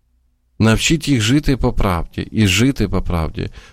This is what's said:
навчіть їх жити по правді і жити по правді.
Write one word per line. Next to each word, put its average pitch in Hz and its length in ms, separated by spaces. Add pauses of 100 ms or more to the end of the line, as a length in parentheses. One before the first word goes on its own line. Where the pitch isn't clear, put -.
(580)
навчіть 110 500
їх 135 120
жити 135 360
по 123 160
правді 90 580
і 107 160
жити 104 420
по 92 140
правді. 85 460 (240)